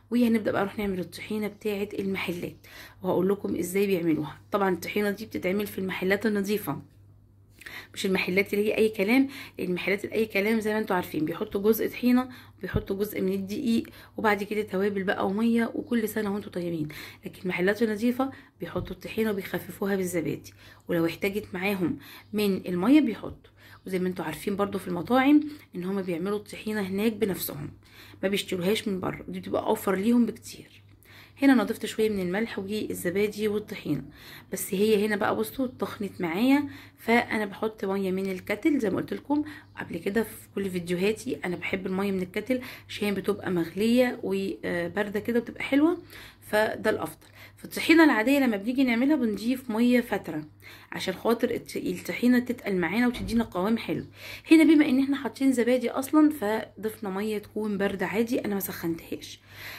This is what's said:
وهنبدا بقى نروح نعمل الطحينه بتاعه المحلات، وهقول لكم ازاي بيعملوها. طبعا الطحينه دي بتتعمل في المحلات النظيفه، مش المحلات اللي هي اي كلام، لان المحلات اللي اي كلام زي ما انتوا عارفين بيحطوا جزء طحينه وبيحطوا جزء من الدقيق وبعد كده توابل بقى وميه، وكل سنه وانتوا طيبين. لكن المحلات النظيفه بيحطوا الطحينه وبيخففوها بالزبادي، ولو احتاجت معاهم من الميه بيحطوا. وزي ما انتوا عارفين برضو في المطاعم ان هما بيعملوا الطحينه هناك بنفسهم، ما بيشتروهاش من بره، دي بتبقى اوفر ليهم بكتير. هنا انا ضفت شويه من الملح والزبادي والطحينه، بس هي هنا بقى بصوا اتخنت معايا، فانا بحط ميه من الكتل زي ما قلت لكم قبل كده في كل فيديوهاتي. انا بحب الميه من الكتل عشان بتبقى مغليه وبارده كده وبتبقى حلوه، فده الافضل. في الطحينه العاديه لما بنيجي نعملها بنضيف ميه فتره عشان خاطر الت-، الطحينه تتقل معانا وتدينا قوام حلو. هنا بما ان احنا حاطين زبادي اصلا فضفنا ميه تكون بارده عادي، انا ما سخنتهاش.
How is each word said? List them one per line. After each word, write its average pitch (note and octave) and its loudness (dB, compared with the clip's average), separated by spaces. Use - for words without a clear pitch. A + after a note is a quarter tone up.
وهنبدا A3+ 4
بقى - 0
نروح G3+ -4
نعمل G3 -2
الطحينه G#3 -6
بتاعه G3+ -6
المحلات، F#3+ -4
وهقول F3+ 2
لكم G3+ -2
ازاي F#3 0
بيعملوها. E3 0
طبعا F#3+ 2
الطحينه G3+ -2
دي G#3 -6
بتتعمل G3 -2
في G3+ -10
المحلات F#3+ 0
النظيفه، G3+ -2
مش - -4
المحلات F#3+ 2
اللي G#3 2
هي G#3+ 0
اي A3 6
كلام، A#3 4
لان F#3 -4
المحلات F3+ -2
اللي - -8
اي A3 2
كلام G#3+ 2
زي G#3+ -2
ما G#3+ 0
انتوا G#3+ 0
عارفين D3+ -2
بيحطوا G3 -4
جزء G#3+ 4
طحينه B3 2
وبيحطوا - -4
جزء G#3 -4
من F#3+ 0
الدقيق G#3+ -2
وبعد G#3 2
كده G#3 -2
توابل G3 0
بقى G3+ 0
وميه، A3+ 2
وكل A3+ -2
سنه G#3+ -4
وانتوا G#3 -8
طيبين. E3+ -4
لكن - -12
المحلات F#3 0
النظيفه A#3+ 0
بيحطوا F3+ -6
الطحينه A3 -4
وبيخففوها G3 -4
بالزبادي، F3 -2
ولو E3 2
احتاجت G3+ -2
معاهم F#3 0
من G3+ 0
الميه F#3+ 6
بيحطوا. - -4
وزي F#3 -4
ما F#3 0
انتوا F3+ -4
عارفين D#3+ -4
برضو G3 -2
في F3+ -8
المطاعم C4 4
ان F3+ -6
هما F#3+ -2
بيعملوا F#3 -4
الطحينه G#3+ -6
هناك G3 0
بنفسهم، - -4
ما F#3+ 0
بيشتروهاش F#3 -2
من F3+ -2
بره، - -6
دي F3+ -10
بتبقى F#3+ -2
اوفر G#3+ 0
ليهم A#3 4
بكتير. - -14
هنا C#4 8
انا A3+ 6
ضفت G#3 -2
شويه A3 0
من G3 -2
الملح F#3+ -2
والزبادي G3+ -2
والطحينه، G3+ -4
بس F#3 -6
هي G#3 4
هنا G#3+ 0
بقى - 0
بصوا A3 -2
اتخنت G3 -8
معايا، B3+ 2
فانا A3+ 0
بحط G#3+ -6
ميه F#3+ -2
من F#3+ -2
الكتل G#3+ 0
زي G#3+ 0
ما F3+ 0
قلت - -4
لكم D4 -2
قبل - -8
كده G3+ 0
في - -10
كل G3 -4
فيديوهاتي. F3+ -2
انا F3+ -4
بحب F#3+ -6
الميه F#3+ -2
من F#3 -2
الكتل G#3+ -2
عشان G#3 -2
بتبقى G3 -2
مغليه G#3 2
وبارده F#3+ -2
كده A#3 0
وبتبقى - -4
حلوه، D#4 4
فده G#3+ 0
الافضل. - -4
في - -18
الطحينه E4 6
العاديه B3+ 6
لما A#3+ 4
بنيجي B3 0
نعملها B3+ 4
بنضيف A#3 0
ميه A#3+ 6
فتره F3 -4
عشان F3 -4
خاطر A#3 2
الت-، - -6
الطحينه A#3+ 0
تتقل A#3 -2
معانا F#3 2
وتدينا A3+ 0
قوام A3 0
حلو. D3+ -4
هنا D#4+ 10
بما D4 8
ان C4 6
احنا C4+ 2
حاطين C4+ 2
زبادي A#3 2
اصلا D4+ 6
فضفنا G#3+ -4
ميه G#3 -2
تكون G#3 -4
بارده G3 0
عادي، A3+ 0
انا G3+ -2
ما G3 0
سخنتهاش. F3 -6